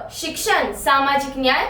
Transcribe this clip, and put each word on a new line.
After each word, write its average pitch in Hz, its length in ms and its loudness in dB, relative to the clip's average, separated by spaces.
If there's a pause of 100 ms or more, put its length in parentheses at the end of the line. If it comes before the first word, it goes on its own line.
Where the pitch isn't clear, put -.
(120)
शिक्षण, 302 600 -2
सामाजिक 277 640 2
न्याय 269 340 2